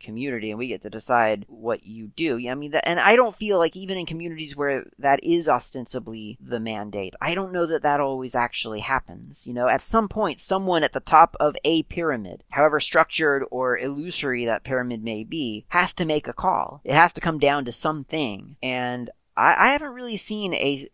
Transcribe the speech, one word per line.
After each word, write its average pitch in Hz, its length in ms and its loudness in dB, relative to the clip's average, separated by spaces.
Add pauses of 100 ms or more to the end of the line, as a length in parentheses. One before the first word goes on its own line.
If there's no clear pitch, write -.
community 113 500 -6
and 104 80 -6
we 127 80 -6
get 104 160 -8
to 104 80 -12
decide 110 580 2
what 113 360 -4
you 110 240 -14
do." 147 300 0
Yeah, 123 140 -4
I - 40 -4
mean, 147 160 -8
that, 151 160 2
and 175 100 2
I 190 160 6
don't 233 200 4
feel 208 240 0
like 165 180 2
even 190 220 -6
in 170 80 -6
communities 160 500 -8
where 139 280 0 (140)
that 139 240 2
is 165 260 2
ostensibly 117 920 -4
the 127 180 -4
mandate, 104 640 -6
I 165 140 -2
don't 185 180 -4
know 175 140 0
that 156 160 0
that 143 180 4
always 131 340 -2
actually 120 460 -2
happens. 127 680 -4
You 120 80 -10
know, 123 140 2
at 127 140 4
some 220 260 2
point, 196 320 -4
someone 185 420 2
at 143 100 2
the 139 80 -4
top - 380 6
of 147 160 2 (100)
a 160 200 2
pyramid, 127 580 -6 (100)
however 147 280 4
structured 156 720 2
or 127 280 0
illusory 139 680 -4
that 113 180 0
pyramid 123 400 -4
may 113 180 -6
be, 113 460 -6
has 175 260 0
to 175 100 -4
make 151 220 0
a 120 60 -6
call. - 520 -2
It 131 100 0
has 165 180 8
to - 80 -10
come 160 180 -2
down 139 280 2
to 117 60 -6
something. 139 920 -6
And 123 480 -4 (260)
I, 165 300 6
I - 60 6
haven't 294 220 -4
really 240 220 -8
seen 202 380 -6
a, 139 400 -2